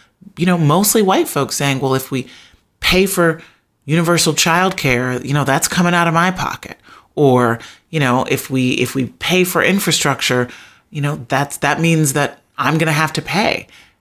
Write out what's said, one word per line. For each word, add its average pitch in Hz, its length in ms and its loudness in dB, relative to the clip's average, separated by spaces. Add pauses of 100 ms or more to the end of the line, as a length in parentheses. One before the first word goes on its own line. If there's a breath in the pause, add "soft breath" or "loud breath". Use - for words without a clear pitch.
(360 loud breath)
you 160 100 0
know, 180 120 2
mostly 175 440 4
white 226 240 2
folks 139 300 -4
saying, 139 240 -2
"Well, 135 140 0
if 131 180 -2
we 127 160 -6 (500 loud breath)
pay 190 280 2
for 170 360 0 (440 loud breath)
universal 160 480 2
child 180 420 0
care, 127 380 -2 (100)
you 127 80 -4
know, 143 120 0
that's 135 220 0
coming 175 280 0
out 170 120 2
of 165 60 0
my 170 180 2
pocket." - 460 -8 (380 loud breath)
Or, 123 440 4 (320 loud breath)
you 160 80 -4
know, 127 320 0
if - 200 -4
we, 131 220 0
if - 220 -2
we 131 120 -2
pay - 360 -2
for 175 200 0
infrastructure, 143 840 0 (420 loud breath)
you 151 100 -8
know, 143 280 -4
that's, 139 300 -2
that 147 220 -2
means 160 320 2
that 143 260 -2 (200)
I'm 139 200 0
gonna 160 140 2
have 156 220 -2
to - 80 -4
pay. - 440 -2 (340 soft breath)